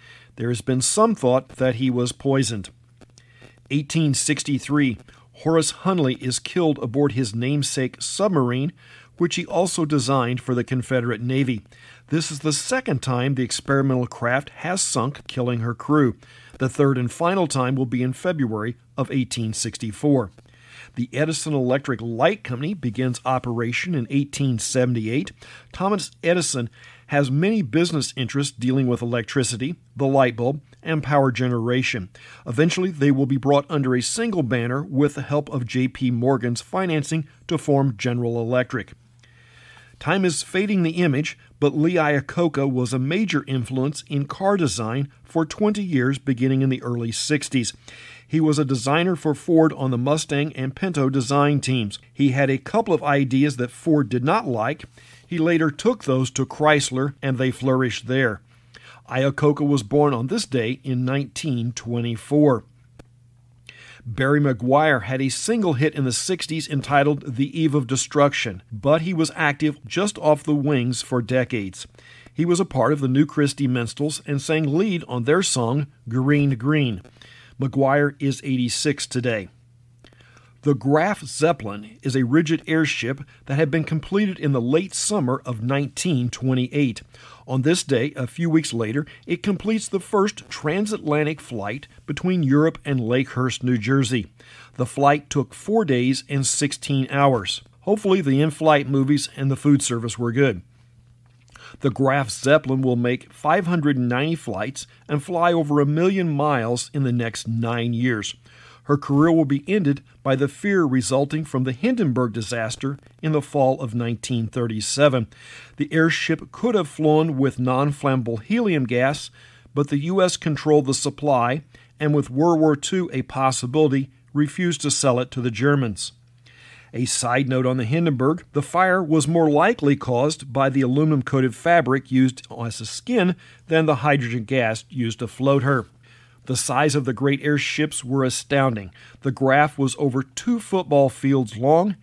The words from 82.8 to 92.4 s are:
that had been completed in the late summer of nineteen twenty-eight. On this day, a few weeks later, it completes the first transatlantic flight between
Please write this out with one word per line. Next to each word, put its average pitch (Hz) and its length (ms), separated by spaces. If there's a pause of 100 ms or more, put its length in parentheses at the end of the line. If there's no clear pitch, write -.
that 139 100
had 151 140
been 160 140
completed 185 540
in 147 140
the 131 80
late 156 340
summer 139 500
of 113 180
nineteen 139 640
twenty-eight. 127 720 (440)
On 127 160
this 165 220
day, 135 320
a 127 100
few 170 220
weeks 156 240
later, 117 340 (200)
it 170 160
completes 208 440
the 190 140
first 202 480
transatlantic 156 920
flight 110 460 (200)
between 175 360